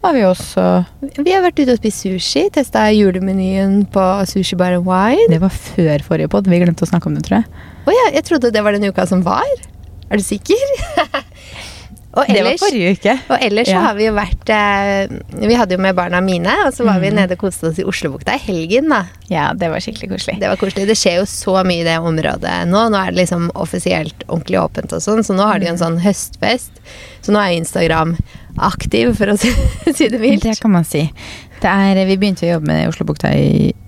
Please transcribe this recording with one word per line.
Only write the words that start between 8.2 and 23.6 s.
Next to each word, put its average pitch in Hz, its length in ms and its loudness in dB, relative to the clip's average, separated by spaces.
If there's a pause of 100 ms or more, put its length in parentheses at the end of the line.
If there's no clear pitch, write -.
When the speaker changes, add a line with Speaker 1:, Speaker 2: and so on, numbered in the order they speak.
Speaker 2:
trodde 240 300 2
det 214 100 2
var 208 80 4
den 202 160 0
uka 185 220 0
som 185 160 4
var. 190 180 2 (680)
Er 202 60 0
du 202 80 0
sikker? 214 320 -2 (400)
<laughs> 285 300 -4 (840)
Og 269 160 2
Speaker 1:
Det 202 160 4
var 233 60 2
Speaker 2:
ellers, 311 100 0
Speaker 1:
forrige 247 300 2 (100)
uke. 208 140 2 (180)
Speaker 2:
og 269 160 0
ellers 220 220 0
så 190 80 2
Speaker 1:
Ja. 180 80 2
Speaker 2:
har 240 100 2
vi 202 140 -2
jo 220 80 0
vært, - 340 -4
eh, 202 600 0 (340)
vi 226 80 4
hadde 196 220 2
jo - 20 -2
med 190 160 2
barna 180 260 0
mine, 185 300 0 (160)
og 262 80 0
så - 100 -4
var 208 140 4
vi 170 140 0
Speaker 1:
Mhm. 208 80 2
Speaker 2:
nede 185 160 0
og - 20 -16
koste 180 300 -4
oss 160 100 -4
i 185 80 -4
Oslobukta 165 480 -4
i 277 80 -4
helgen, 196 480 0
da. 214 140 2 (240)
Speaker 1:
Ja, 151 260 0
det 170 160 -2
var 156 80 -4
skikkelig - 320 -10
koselig. 185 300 -6
Speaker 2:
Det 202 100 -2
var 190 80 0
koselig. 196 300 -2
Det 220 100 2
skjer 175 220 2
jo 202 100 -2
så 190 320 0
mye 175 200 0
i - 20 -2
det 165 160 0
området 170 680 -2
nå. 190 240 2
Nå 208 80 0
er 185 140 -2
det 180 80 -2
liksom 170 340 0
offisielt 170 720 -4